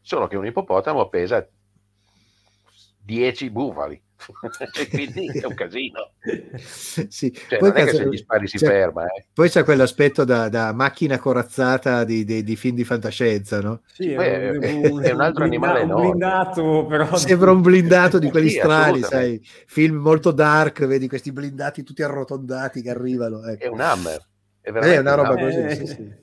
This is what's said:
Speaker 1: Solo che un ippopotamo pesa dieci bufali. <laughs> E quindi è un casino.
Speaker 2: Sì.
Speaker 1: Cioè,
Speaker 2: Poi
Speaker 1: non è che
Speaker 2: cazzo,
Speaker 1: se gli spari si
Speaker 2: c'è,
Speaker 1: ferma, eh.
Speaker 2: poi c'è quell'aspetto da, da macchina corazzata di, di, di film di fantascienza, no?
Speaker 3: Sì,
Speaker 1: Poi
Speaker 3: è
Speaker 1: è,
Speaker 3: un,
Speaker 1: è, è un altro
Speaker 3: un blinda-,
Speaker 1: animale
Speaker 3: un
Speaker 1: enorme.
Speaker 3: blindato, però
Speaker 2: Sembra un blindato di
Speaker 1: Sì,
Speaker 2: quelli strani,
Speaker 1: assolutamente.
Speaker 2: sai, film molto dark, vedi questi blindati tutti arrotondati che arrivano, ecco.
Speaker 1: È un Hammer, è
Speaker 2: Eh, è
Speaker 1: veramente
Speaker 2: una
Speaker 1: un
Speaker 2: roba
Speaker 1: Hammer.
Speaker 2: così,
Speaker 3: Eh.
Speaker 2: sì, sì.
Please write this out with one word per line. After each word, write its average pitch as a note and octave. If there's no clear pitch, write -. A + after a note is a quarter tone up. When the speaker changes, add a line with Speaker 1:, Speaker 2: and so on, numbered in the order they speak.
Speaker 1:
Solo B2
che G2
un G2
ippopotamo A#2+
pesa G2
dieci B2
bufali. D#2+
<laughs> -
E C#3+
quindi C#3+
è -
un G2+
casino. A2
Speaker 2:
Sì. -
Speaker 1:
Cioè, -
Speaker 2:
Poi F#3+
Speaker 1:
non G#3
è -
che D3+
Speaker 2:
cazzo, C#3
Speaker 1:
se C3+
gli G2+
spari G#2
si G#2
Speaker 2:
c'è, -
Speaker 1:
ferma, F2
eh. F#2+
Speaker 2:
poi E3+
c'è E3
quell'aspetto C#3
da, A#2
da A2+
macchina C3+
corazzata B2+
di, A2
di, A2
di G#2+
film B2
di A#2+
fantascienza, G#2+
no? A2
Speaker 3:
Sì, F3+
Speaker 1:
Poi E3
Speaker 3:
è G2
Speaker 1:
è, -
Speaker 3:
un, D3
Speaker 1:
è, C3
è B2+
un B2+
altro D3+
Speaker 3:
un C3+
blinda-, B2
Speaker 1:
animale C3
Speaker 3:
un D#3+
Speaker 1:
enorme. -
Speaker 3:
blindato, F3+
però D#3
Speaker 2:
Sembra F3+
un F#3
blindato F3+
di D#3
Speaker 1:
Sì, C3+
Speaker 2:
quelli D#3
strani, D#3
Speaker 1:
assolutamente. A#2+
Speaker 2:
sai, -
film D#3
molto D#3
dark, D3+
vedi C3
questi C3+
blindati C#3+
tutti C#3+
arrotondati C3+
che A#2+
arrivano, A#2+
ecco. A2
Speaker 1:
È B2
un A2+
Hammer, F2+
è -
Speaker 2:
Eh, -
è G#2+
Speaker 1:
veramente C#3+
Speaker 2:
una C3+
Speaker 1:
un C#3+
Speaker 2:
roba C#3+
Speaker 1:
Hammer. B2+
Speaker 2:
così, E3
Speaker 3:
Eh. D3+
Speaker 2:
sì, -
sì. G#2+